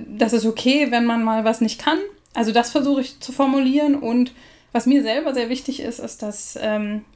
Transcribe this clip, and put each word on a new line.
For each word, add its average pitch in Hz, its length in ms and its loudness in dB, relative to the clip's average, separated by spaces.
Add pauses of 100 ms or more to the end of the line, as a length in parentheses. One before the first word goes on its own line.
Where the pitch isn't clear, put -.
(180)
„Das 214 140 2
ist 220 140 2
okay, 254 460 2
wenn 240 140 2
man 233 200 0
mal 220 180 0
was 226 160 0
nicht 220 220 0
kann.“ 320 180 0 (340)
Also 220 200 0
das 240 180 2
versuche 277 300 2
ich - 180 -10
zu - 140 -12
formulieren. 277 640 2
Und 247 360 0 (400)
was 233 140 -2
mir 269 160 6
selber 262 320 0
sehr 240 160 -2
wichtig 262 320 -6
ist, 240 180 -8
ist, - 220 -12
dass, - 400 -10
ähm, 214 420 -2 (120)